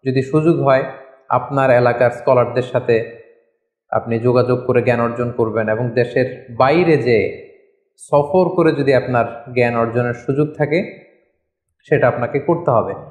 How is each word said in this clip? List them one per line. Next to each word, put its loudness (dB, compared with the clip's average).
যদি 0
সুযোগ 2
হয়, 2
আপনার 0
এলাকার 4
স্কলারদের 0
সাথে -2
আপনি -2
যোগাযোগ 0
করে 2
জ্ঞান 0
অর্জন -2
করবেন, -2
এবং -2
দেশের -2
বাইরে 2
যে 0
সফর 0
করে 2
যদি 0
আপনার -2
জ্ঞান 0
অর্জনের -2
সুযোগ -2
থাকে, -4
সেটা 4
আপনাকে -2
করতে -2
হবে। 0